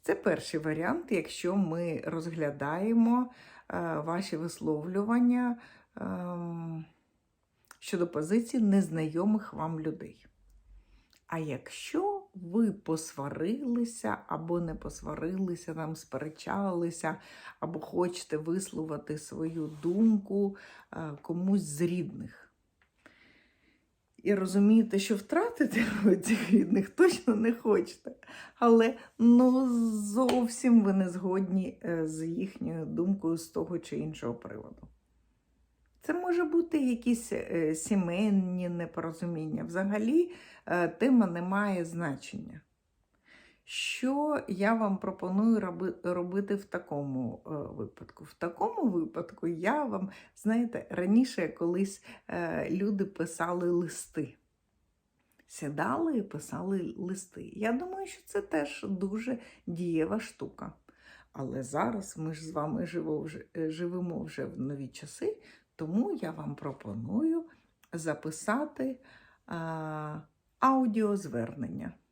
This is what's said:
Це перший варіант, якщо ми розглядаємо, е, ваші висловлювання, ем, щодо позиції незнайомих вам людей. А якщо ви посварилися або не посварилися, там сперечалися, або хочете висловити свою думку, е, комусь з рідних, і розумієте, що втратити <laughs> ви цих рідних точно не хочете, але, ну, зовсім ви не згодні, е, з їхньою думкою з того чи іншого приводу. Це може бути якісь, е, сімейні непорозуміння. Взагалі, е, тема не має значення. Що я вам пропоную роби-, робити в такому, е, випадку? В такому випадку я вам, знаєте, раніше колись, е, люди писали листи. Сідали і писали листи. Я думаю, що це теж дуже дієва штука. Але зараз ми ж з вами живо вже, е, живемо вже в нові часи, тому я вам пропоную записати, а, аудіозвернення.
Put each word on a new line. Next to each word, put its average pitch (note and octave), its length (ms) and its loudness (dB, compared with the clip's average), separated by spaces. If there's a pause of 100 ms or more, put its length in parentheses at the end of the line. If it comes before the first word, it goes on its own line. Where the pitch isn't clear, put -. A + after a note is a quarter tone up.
Це - 140 0
перший D#3+ 440 -2
варіант, E3 500 -2
якщо F3+ 460 -2
ми E3+ 500 0
розглядаємо, E3+ 1300 2 (420)
е, E3 240 -2
ваші E3 400 -2
висловлювання, G#3 1200 0 (380)
ем, E3+ 880 -6 (960)
щодо F3 280 -2
позиції G#3+ 560 0
незнайомих F3+ 920 2
вам D#3 260 -4
людей. - 460 -8 (1000)
А E3 120 -4
якщо F4 920 -4
ви F#3+ 380 2
посварилися G#3+ 1500 -4 (100)
або E3 320 -2
не E3 160 -4
посварилися, E3 1000 -6
там D#3 220 -6
сперечалися, E3+ 1200 -4 (440)
або D#3+ 200 -6
хочете F3 580 -2
висловити D#3 800 -4
свою D#3+ 500 -6
думку, G3 920 2 (360)
е, D#3 180 -8 (100)
комусь F#3 400 0
з D3+ 200 -6
рідних, F3 640 -4 (1800)
і G3+ 120 4
розумієте, G3+ 640 6
що G3+ 160 0
втратити D#4 800 0
<laughs> G#3 100 -2
ви G3 140 8
цих - 340 0
рідних G#3 380 4
точно - 460 4
не A3+ 180 2
хочете, - 580 0 (480)
але, A#3 340 8 (260)
ну, B3+ 480 10 (240)
зовсім A#3 880 4
ви G3 120 4
не F#3 160 4
згодні, F#3 760 0
е, E3 220 0
з D#3+ 200 -4
їхньою E3 580 -6
думкою E3+ 520 0
з - 100 -10
того E3 320 -4
чи D3 180 -8
іншого D3+ 360 -6
приводу. - 540 -14 (1120)
Це D#4 120 -2
може F4 300 0
бути E4 360 2 (100)
якісь, A#3 440 0
е, D#3+ 420 0
сімейні F3+ 920 2
непорозуміння. E3 960 -4
Взагалі, G#3+ 680 2 (340)
е, F3 220 2
тема A#3 400 6
не E3+ 140 -2
має F#3+ 440 0
значення. E3 760 -6 (1040)
Що C#4+ 840 0
я G3 260 2
вам G#3 240 2
пропоную G3 640 2
роби-, F3+ 440 -2
робити F3+ 520 0
в G3+ 100 -8
такому, C#3 800 -4
е, - 40 -10
випадку? - 720 -10
В D3+ 100 -20
такому D#4+ 560 -2
випадку E3 580 -4
я F#3+ 360 0
вам, G3 260 -4 (260)
знаєте, A#3 540 0
раніше F#3+ 580 4
колись, F3+ 560 -2 (240)
е, E3+ 420 -2
люди G3 360 0
писали F3 640 -2
листи. D#3+ 680 -2 (1120)
Сідали A#3 720 0
і G#3 40 2
писали F3+ 760 -4
листи. F3 560 -8
Я G#3+ 180 -2
думаю, F#4 360 -4
що - 180 -16
це - 160 -2
теж C#4+ 480 -4
дуже G#3+ 480 -4 (300)
дієва E3+ 520 0
штука. - 540 -12 (600)
Але C3+ 300 -6
зараз F#3+ 540 -4
ми D#3+ 160 -4
ж D#3 120 -12
з - 60 -10
вами D#3 340 -2
живо D#3 360 -4
вже, - 240 -10 (120)
е, D#3+ 120 -2
живемо F3 540 -4
вже D3 220 -8
в - 140 -10
нові C3+ 280 -6
часи, F#4 500 -6 (380)
тому G3+ 360 0
я F#3 200 -4
вам D3+ 240 -8
пропоную F#3+ 920 -2 (480)
записати, G#3 1040 -4 (460)
а, D#3 720 -6 (400)
аудіозвернення. G#3+ 1300 0 (180)